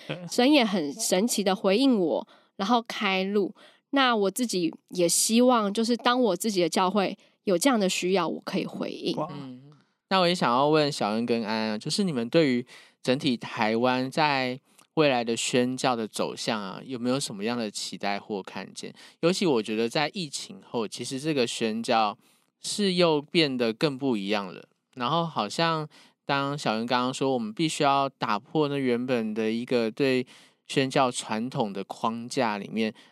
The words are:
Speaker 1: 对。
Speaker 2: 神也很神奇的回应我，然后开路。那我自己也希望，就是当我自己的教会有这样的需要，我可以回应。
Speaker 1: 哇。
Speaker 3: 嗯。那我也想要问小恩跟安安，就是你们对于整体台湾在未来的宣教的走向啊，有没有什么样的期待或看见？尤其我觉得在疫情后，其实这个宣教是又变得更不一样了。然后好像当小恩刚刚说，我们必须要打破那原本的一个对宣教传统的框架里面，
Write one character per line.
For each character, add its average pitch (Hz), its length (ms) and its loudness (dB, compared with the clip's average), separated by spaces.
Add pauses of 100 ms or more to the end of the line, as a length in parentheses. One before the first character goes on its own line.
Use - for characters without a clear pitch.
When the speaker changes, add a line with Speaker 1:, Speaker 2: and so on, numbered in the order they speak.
Speaker 1:
对。 160 100 -8 (100)
Speaker 2:
神 247 220 4
也 285 140 6
很 185 300 0
神 214 340 0
奇 214 160 -2
的 190 100 2
回 190 220 2
应 254 240 4
我， 139 260 0 (300)
然 196 100 -4
后 233 160 2
开 190 400 -2
路。 196 320 0 (380)
那 262 240 4
我 196 140 2
自 240 160 -2
己 185 260 0 (180)
也 180 160 4
希 220 360 4
望， 233 320 4
就 226 100 0
是 240 120 0
当 247 260 2
我 202 120 4
自 220 160 -2
己 190 120 2
的 165 60 4
教 185 200 2
会 190 300 0 (240)
有 180 160 2
这 277 100 2
样 247 100 4
的 190 100 2
需 185 240 -2
要， 180 140 2
我 156 160 -6
可 - 160 -6
以 - 60 -2
回 - 240 -8
应。 - 280 -6
Speaker 1:
哇。 151 160 -4
Speaker 3:
嗯。 131 280 -14 (480)
那 190 120 2
我 175 60 4
也 175 80 2
想 170 160 2
要 131 160 4
问 151 240 4
小 110 200 0
恩 113 160 0
跟 117 180 0
安 110 260 -2
安， 107 80 -4
就 151 120 -8
是 175 140 0
你 185 60 0
们 120 180 -2
对 147 260 4
于 123 120 -2 (360)
整 131 160 2
体 131 180 0
台 110 400 -2
湾 127 340 0
在 135 480 0 (360)
未 151 140 4
来 123 140 2
的 117 140 -2
宣 127 400 0
教 127 180 0
的 110 140 -4
走 80 260 -4
向 117 280 -4
啊， 95 240 -10
有 127 120 -8
没 120 120 -2
有 131 100 0
什 135 140 -6
么 98 100 -8
样 120 140 -4
的 110 120 -6
期 - 280 -10
待 101 200 -2
或 98 240 -6
看 - 300 -14
见？ - 220 -14 (260)
尤 165 100 2
其 190 140 0
我 131 180 2
觉 107 140 -6
得 117 120 0
在 151 260 -2
疫 175 140 -8
情 - 360 -12
后， 110 240 -6
其 - 160 -10
实 131 160 -6
这 156 140 -2
个 131 100 2
宣 113 380 -2
教 110 340 2 (440)
是 196 340 -2
又 165 260 4
变 147 360 0
得 117 160 2
更 135 260 -2
不 131 180 0
一 98 120 -4
样 104 240 -2
了。 52 160 -16 (260)
然 123 160 -2
后 165 160 0
好 123 220 -4
像 160 400 -2 (360)
当 139 320 -2
小 127 180 -2
恩 113 120 -4
刚 123 160 2
刚 127 100 -2
说， 135 200 -2
我 127 60 0
们 107 140 -6
必 156 160 -2
须 - 140 -4
要 139 260 4
打 117 300 -2
破 143 300 -2
那 143 80 -4
原 123 280 0
本 117 300 -2
的 110 160 0
一 117 140 -4
个 117 260 0
对 127 340 0 (440)
宣 135 200 0
教 131 220 2
传 113 400 -6
统 117 220 -2
的 98 120 -8
框 117 440 -6
架 113 300 -2
里 98 100 -10
面， 107 240 -2 (200)